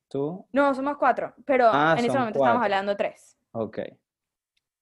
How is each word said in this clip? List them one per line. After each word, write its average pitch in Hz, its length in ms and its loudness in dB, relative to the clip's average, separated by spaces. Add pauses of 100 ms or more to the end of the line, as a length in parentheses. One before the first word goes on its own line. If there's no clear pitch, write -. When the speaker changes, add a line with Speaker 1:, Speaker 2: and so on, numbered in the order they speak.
Speaker 1:
¿Tú? 151 440 -8
Speaker 2:
No, 277 220 2
somos 277 220 -6
cuatro, 220 380 0 (100)
pero 247 260 4
Speaker 1:
Ah, 214 240 4
Speaker 2:
en 240 100 0
ese 254 140 0
Speaker 1:
son - 0 -
Speaker 2:
momento 220 200 -2
estamos 233 220 4
Speaker 1:
cuatro. 226 40 0
Speaker 2:
hablando 202 320 -2
tres. - 400 -8 (160)
Speaker 1:
Ok. 113 260 -8 (1040)